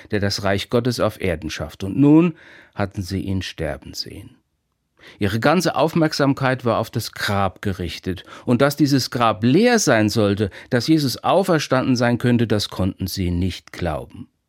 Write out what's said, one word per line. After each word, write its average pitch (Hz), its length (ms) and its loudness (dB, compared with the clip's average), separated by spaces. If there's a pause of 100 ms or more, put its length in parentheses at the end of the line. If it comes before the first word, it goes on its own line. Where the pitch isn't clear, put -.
(120)
der 104 80 0
das 101 240 -2
Reich 101 260 -2
Gottes 120 300 0
auf 104 200 -2
Erden 82 300 -4
schafft. - 340 -10
Und 95 140 -4
nun 156 380 6 (400)
hatten 101 260 -4
sie 92 200 -4
ihn 95 200 -2
sterben - 540 -8
sehen. - 400 -14 (840)
Ihre 104 220 -2
ganze 160 360 2
Aufmerksamkeit 139 880 0
war 110 120 2
auf 113 140 -4
das - 220 -6
Grab 98 500 -2
gerichtet. 92 600 -6 (220)
Und 123 160 2
dass 139 140 2
dieses 139 340 2
Grab 110 340 0
leer 208 360 4
sein 110 300 4
sollte, 101 420 0 (180)
dass 120 180 0
Jesus 151 360 2
auferstanden 139 720 2
sein 120 240 2
könnte, 120 260 2
das 107 240 -2
konnten 92 380 -4
sie 90 240 -4
nicht 90 400 -4
glauben. 73 560 -8 (220)